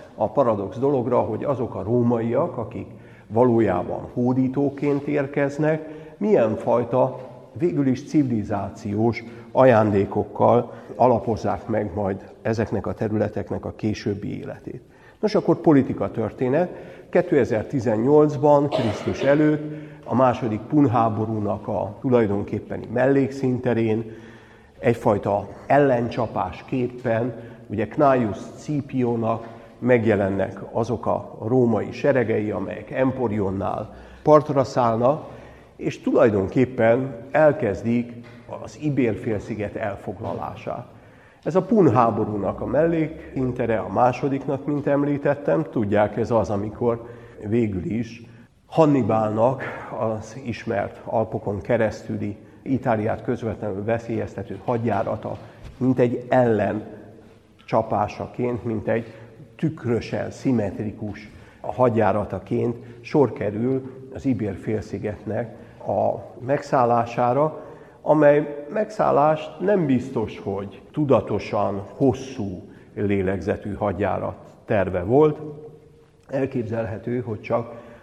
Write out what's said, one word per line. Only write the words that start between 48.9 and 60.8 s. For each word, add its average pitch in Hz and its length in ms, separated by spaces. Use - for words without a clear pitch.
az 110 460
ismert 101 600
Alpokon 104 560
keresztüli, 107 760
Itáliát 113 560
közvetlenül 104 640
veszélyeztető 107 800
hadjárata, 110 720
mint 131 220
egy 123 300
ellencsapásaként, 110 2250
mint 110 240
egy 113 260
tükrösen, 113 760
szimmetrikus 107 1000